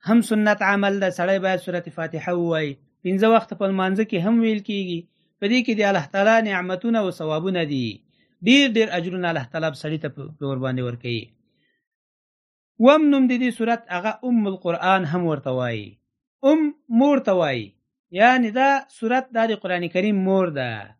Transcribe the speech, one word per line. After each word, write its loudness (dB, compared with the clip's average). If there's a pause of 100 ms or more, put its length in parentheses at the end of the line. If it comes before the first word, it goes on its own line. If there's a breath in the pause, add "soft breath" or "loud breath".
هم 4
سنت 0
عمل 0
ده، 0
سړی 0
باید -2
صورت -6
فاتحه -6
ووایي. -2 (340)
پنځه 2
وخته 2
په -4
لمانځه 0
کې -2
هم 2
ویل 0
کیږي. -4 (420)
په -4
دې 4
کې -2
د -2
الله 0
تعالی 4 (140)
نعمتونه -2
او -2
ثوابونه -2
دي. -2 (540)
ډیر، 6 (120)
ډیر 2 (100)
اجرونه -4
الله -4
تعالی -4 (160)
سړي -4
ته -6
په، -16 (160)
په -10
ور -4
باندې -2
ورکوي. -6 (1600)
وم 6 (100)
نوم 4
د 2
دې 0
صورت -2 (140)
هغه -4 (120)
ام 2
القرآن 0
هم -2
ورته -2
وایي. -4 (580)
ام 4 (280)
مور 4 (100)
ته 2
وایي. -2 (480)
یعنی 4
دا 2 (300)
صورت -2 (100)
دا 0
د -2 (100)
قرآن -4
کریم 0 (100)
مور 2 (100)
ده. -4 (280)